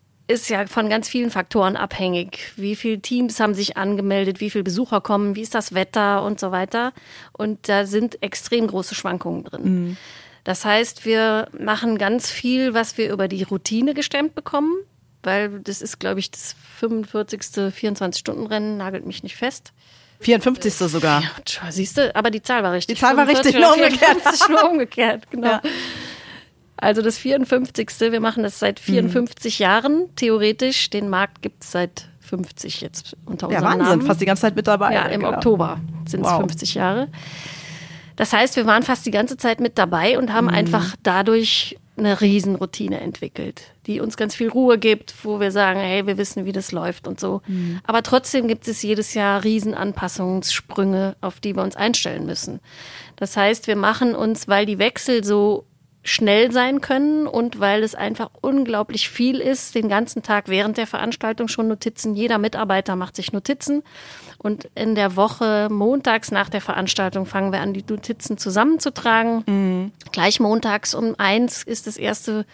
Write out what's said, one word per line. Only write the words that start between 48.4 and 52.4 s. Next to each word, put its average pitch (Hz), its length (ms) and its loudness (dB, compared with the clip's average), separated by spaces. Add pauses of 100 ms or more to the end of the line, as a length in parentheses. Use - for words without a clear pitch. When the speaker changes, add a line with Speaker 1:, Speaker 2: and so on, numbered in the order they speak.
Speaker 1:
gibt 214 200 -4
es 220 140 -4
jedes 214 320 -2
Jahr 202 300 0
Riesenanpassungssprünge, 196 1800 -2
auf - 200 -8
die 202 160 -6
wir 190 60 0
uns 190 140 -4
einstellen 202 500 -2
müssen. - 340 -6 (560)